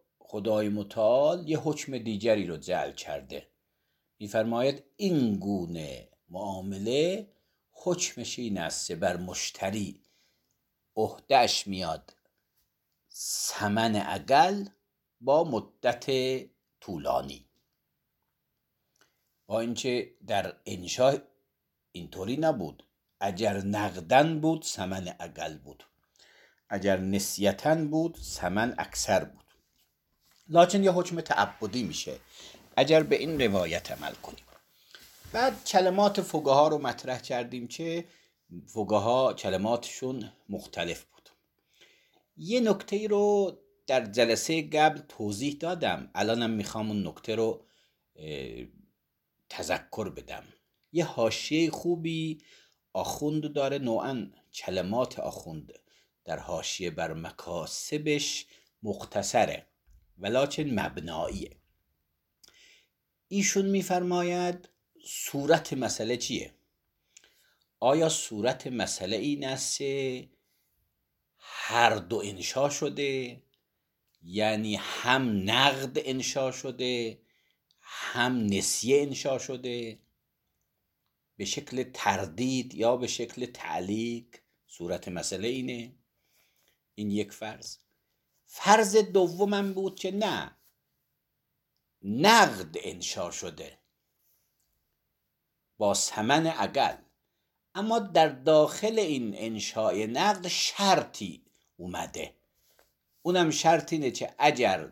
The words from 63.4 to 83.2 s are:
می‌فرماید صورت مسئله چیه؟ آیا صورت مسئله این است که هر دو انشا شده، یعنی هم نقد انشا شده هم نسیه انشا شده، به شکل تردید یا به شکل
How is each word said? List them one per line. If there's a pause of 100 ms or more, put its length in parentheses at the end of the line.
می‌فرماید (400)
صورت
مسئله
چیه؟ (1300)
آیا
صورت
مسئله
این
است
که (1080)
هر
دو
انشا
شده، (800)
یعنی
هم
نقد
انشا
شده (580)
هم
نسیه
انشا
شده، (1400)
به
شکل
تردید
یا
به
شکل